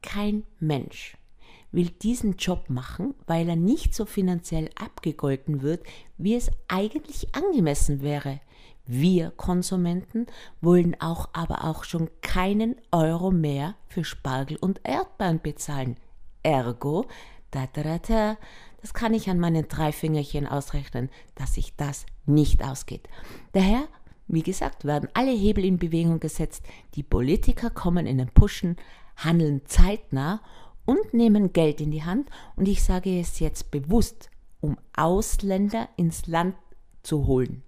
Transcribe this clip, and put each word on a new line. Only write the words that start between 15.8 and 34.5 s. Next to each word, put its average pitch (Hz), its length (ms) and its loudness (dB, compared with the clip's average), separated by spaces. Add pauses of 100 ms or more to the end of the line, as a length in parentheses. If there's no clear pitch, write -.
Ergo, 143 640 0 (460)
da, 131 200 -4
da, 151 120 -6
da, 165 160 -4
da, 220 380 0 (440)
das - 140 -12
kann 226 180 0
ich 220 160 0
an 180 100 2
meinen 165 280 2
drei 151 240 0
Fingerchen 147 560 -2
ausrechnen, 135 640 -4 (260)
dass 131 180 -2
sich - 240 -2
das 143 300 -6 (180)
nicht 147 380 6
ausgeht. - 440 -8 (440)
Daher, 208 360 4 (400)
wie 160 140 0
gesagt, - 440 -6
werden 147 280 -2
alle 262 180 2
Hebel 208 320 2
in 185 140 2
Bewegung 165 420 0
gesetzt. - 460 -6 (300)
Die 143 80 -6
Politiker - 680 4
kommen 175 380 0
in 131 100 0
den 127 120 -2
Puschen, - 460 6 (400)
handeln 151 500 2
zeitnah 180 760 4 (440)
und 349 280 0
nehmen 208 400 6
Geld 151 260 2
in 151 120 -2
die 156 120 -4
Hand. 202 240 -4 (280)
Und 196 120 2
ich - 160 4
sage 185 360 2
es - 200 -4
jetzt 156 300 -2
bewusst, 160 600 0 (280)